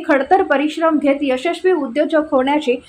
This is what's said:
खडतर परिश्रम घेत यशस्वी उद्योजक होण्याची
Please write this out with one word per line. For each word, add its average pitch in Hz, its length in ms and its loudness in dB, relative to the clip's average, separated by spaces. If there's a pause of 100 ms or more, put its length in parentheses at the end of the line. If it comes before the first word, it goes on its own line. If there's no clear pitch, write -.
खडतर 320 360 2
परिश्रम 302 540 0
घेत 277 240 2
यशस्वी 339 500 -2
उद्योजक 302 600 -2
होण्याची 277 440 0 (140)